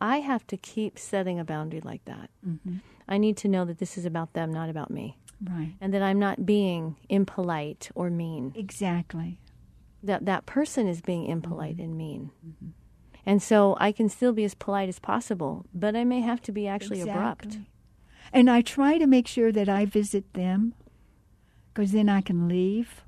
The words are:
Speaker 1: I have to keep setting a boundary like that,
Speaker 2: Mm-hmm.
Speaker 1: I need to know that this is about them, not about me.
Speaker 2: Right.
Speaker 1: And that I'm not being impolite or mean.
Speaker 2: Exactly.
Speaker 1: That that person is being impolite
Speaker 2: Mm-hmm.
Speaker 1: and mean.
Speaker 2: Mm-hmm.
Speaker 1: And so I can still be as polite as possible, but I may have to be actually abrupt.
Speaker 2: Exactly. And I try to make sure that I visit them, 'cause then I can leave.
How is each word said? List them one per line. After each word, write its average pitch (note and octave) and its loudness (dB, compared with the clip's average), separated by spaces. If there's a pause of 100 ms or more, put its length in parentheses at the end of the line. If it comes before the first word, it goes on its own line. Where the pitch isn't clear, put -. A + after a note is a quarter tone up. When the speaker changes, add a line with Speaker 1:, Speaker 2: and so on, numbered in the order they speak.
Speaker 1:
I A#3+ 0
have C#4 -4
to G3 -8
keep - -8
setting F#3 -2
a E3+ -6
boundary D#3 -8
like - -12
that, - -14 (160)
Speaker 2:
Mm-hmm. F3 -6 (320)
Speaker 1:
I F#3+ -2
need G#3 2
to G#3 -2
know F#3 2
that E3+ -6
this - -8
is F3 -6
about E3 -4
them, E3 -2
not D#3+ -6
about D#3+ -8
me. - -10 (260)
Speaker 2:
Right. E3 -6
Speaker 1:
And F#3+ -2
that G3 2
I'm G3 4
not G3+ 0
being F3+ 0 (120)
impolite F3 -2
or F3+ -2
mean. D#3+ -4
Speaker 2:
Exactly. F3 -4 (640)
Speaker 1:
That F3+ -2
that F#3+ -2
person C4+ 0
is E3+ -4
being E3+ -2
impolite D#3+ -6
Speaker 2:
Mm-hmm. F3 -8
Speaker 1:
and E3 -8
mean. D#3 -10 (160)
Speaker 2:
Mm-hmm. D#3+ -18 (560)
Speaker 1:
And G3 4
so G3+ 6
I G#3 2
can A3 2
still B3 2
be G#3+ 0
as G3 -2
polite G3 -2
as F3+ -8
possible, F3+ -4
but G#3 0
I A#3 0
may B3 0
have A#3+ -2
to G#3+ -8
be G3+ -4
actually G3+ -6
abrupt. G3 -4
Speaker 2:
Exactly. G#3+ -14 (640)
And B3+ 10
I A#3+ 6
try C#4 4
to D#4+ 6
make B3+ 8
sure A3+ 4
that G3+ 2
I G3+ 4
visit G3+ 0
them, F#3 0 (1040)
'cause G3 0
then G#3+ 6
I G3 4
can E3+ 0
leave. F#3+ 0